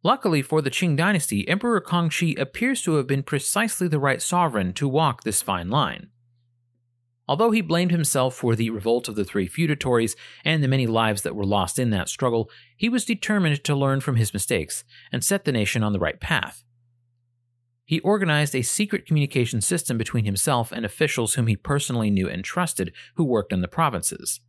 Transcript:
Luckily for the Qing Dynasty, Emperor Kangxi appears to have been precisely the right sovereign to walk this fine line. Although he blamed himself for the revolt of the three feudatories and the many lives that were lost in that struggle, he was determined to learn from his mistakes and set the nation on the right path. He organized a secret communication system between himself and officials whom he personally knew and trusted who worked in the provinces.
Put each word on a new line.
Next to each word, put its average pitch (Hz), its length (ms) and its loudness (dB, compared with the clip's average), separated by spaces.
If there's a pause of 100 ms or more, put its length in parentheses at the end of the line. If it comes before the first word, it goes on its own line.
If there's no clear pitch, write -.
Luckily 175 400 2
for 156 180 2
the 135 80 0
Qing 165 260 2
Dynasty, 160 520 2
Emperor 202 340 0
Kangxi 170 580 0
appears 240 440 -2
to 170 100 0
have 139 140 2
been 135 160 0
precisely 190 640 -2
the 151 120 0
right 139 220 2
sovereign 120 520 0
to 143 140 -2
walk 139 360 0
this 110 180 -2
fine 90 300 -4
line. 117 380 -2 (1160)
Although 185 220 2
he 220 120 2
blamed 170 280 2
himself 139 460 0
for 117 200 2
the 113 140 0
revolt 113 380 0
of 107 80 -8
the 104 100 0
three 95 220 -2
feudatories 131 680 0 (280)
and 156 200 2
the 135 40 2
many 131 180 2
lives 113 380 2
that - 120 -4
were 104 80 -4
lost 98 360 0
in 123 100 2
that 98 180 0
struggle, 117 440 -2 (260)
he 220 100 0
was 240 160 0
determined 196 600 0
to 147 120 0
learn 139 240 2
from 131 180 0
his 113 140 2
mistakes 98 520 -2 (280)
and 120 120 -4
set 196 200 0
the - 80 0
nation 110 300 0
on 107 100 0
the 98 80 0
right 82 200 -2
path. - 420 -4 (1200)
He 151 160 -2
organized 160 560 2
a 131 80 2
secret - 440 -2
communication 139 540 2
system 160 360 -2
between 110 280 -2
himself 113 460 0
and 117 140 -8
officials 120 480 -2
whom 117 140 0
he 107 80 4
personally 120 560 -2
knew 92 160 2
and 92 160 -6
trusted 160 500 -2 (220)
who 170 80 0
worked 117 300 0
in 92 80 0
the 90 60 -2
provinces. - 800 -2